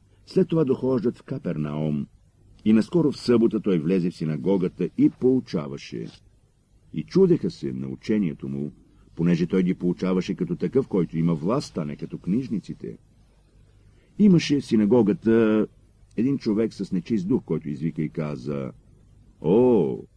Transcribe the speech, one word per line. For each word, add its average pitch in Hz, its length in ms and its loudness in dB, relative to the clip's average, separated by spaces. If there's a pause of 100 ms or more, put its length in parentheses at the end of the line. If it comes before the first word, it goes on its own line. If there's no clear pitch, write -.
(260)
След 185 220 2
това 160 160 2
дохождат 127 540 0
в - 40 -20
Капернаум, 76 840 -4 (580)
и 107 80 4
наскоро 135 400 2
в - 40 -8
събота 117 440 2
той 92 180 0
влезе 87 320 0
в - 60 -14
синагогата 87 800 -2
и 147 120 4
поучаваше. 73 1000 -4 (840)
И 156 120 -6
чудеха 175 460 2
се 69 220 -8
на 65 160 -8
учението 73 600 -4
му, 69 240 -6 (420)
понеже 85 320 2
той 92 160 0
ги 90 120 0
поучаваше 92 600 -2
като 85 220 -6
такъв, 92 320 -2
който 82 300 -2
има 82 160 2
власт, 101 440 -4
а 85 60 -4
не 71 120 -10
като 80 220 -12
книжниците. 98 800 -6 (1200)
Имаше 170 420 6
в - 60 -8
синагогата 110 1000 4 (500)
един 131 220 0
човек 110 360 -2
с 95 180 -8
нечист 95 360 -2
дух, 117 160 0
който 78 240 -6
извика 76 340 -6
и 73 60 -4
каза: 71 640 -8 (680)
„О, 95 580 2 (180)